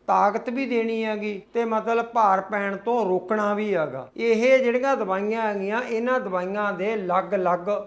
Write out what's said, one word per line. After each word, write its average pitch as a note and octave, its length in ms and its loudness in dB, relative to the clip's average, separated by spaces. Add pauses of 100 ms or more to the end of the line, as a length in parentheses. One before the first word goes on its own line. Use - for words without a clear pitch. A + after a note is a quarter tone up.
ਤਾਕਤ G3+ 420 2
ਵੀ B3+ 160 -2
ਦੇਣੀ A3+ 400 -2
ਹੈਗੀ G#3 360 -4 (120)
ਤੇ A#3 120 0
ਮਤਲਬ A3+ 480 0
ਭਾਰ G3 280 4
ਪੈਣ G3+ 360 -4
ਤੋਂ A#3 280 0
ਰੋਕਣਾ G#3 480 0
ਵੀ G#3 220 -2
ਹੈਗਾ। C3+ 300 -2 (120)
ਇਹ A#3 420 4
ਜਿਹੜੀਆਂ B3+ 380 2
ਦਵਾਈਆਂ G#3 460 -2
ਹੈਗੀਆਂ, G#3 380 -2
ਇਹਨਾਂ A#3+ 380 0
ਦਵਾਈਆਂ G3 540 -2
ਦੇ F#3+ 220 -2
ਅਲੱਗ-ਅਲੱਗ F3+ 720 0 (180)